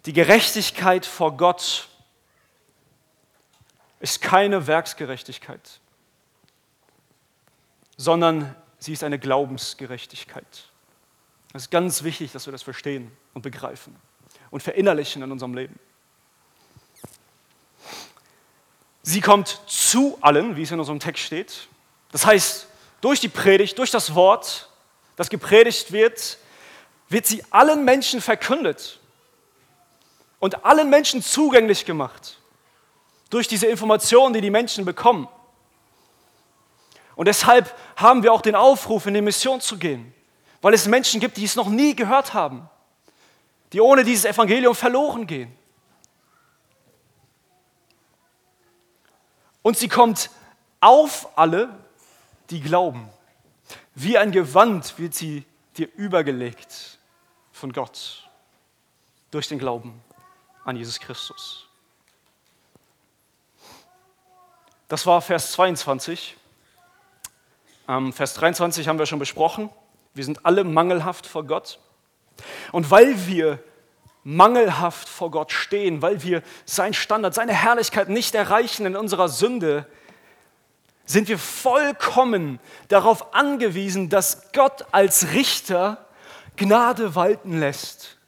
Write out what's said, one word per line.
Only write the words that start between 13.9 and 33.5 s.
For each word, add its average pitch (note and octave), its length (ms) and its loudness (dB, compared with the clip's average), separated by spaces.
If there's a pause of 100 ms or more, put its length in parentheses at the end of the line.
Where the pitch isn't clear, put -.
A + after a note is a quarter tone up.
und C#3 140 -14
verinnerlichen D#3 580 -2
in C3+ 100 -14
unserem B2+ 220 -12
Leben. C3 240 -14 (3250)
Sie F3 180 -4
kommt G3+ 460 2
zu - 540 0
allen, D3+ 340 2
wie D#3 80 -8
es D3 80 -10
in E3+ 80 -6
unserem D3 200 -8
Text - 240 -8
steht. - 440 -12 (440)
Das - 140 -4
heißt, - 420 2 (340)
durch C4+ 180 2
die G#3+ 100 -4
Predigt, G3 480 2
durch B3 140 -2
das E3 240 -2
Wort, F#3+ 540 2 (460)
das F3 140 -4
gepredigt A3 600 2
wird, A3 480 -2 (680)
wird A3+ 200 -4
sie G#3 240 -6
allen C#4+ 340 6
Menschen B3+ 340 0
verkündet A3+ 800 -4 (1400)
und - 260 -4
allen D4+ 240 6
Menschen C#4 320 4
zugänglich B3 640 2
gemacht - 540 -10 (880)
durch A#3 180 -2
diese A3 200 0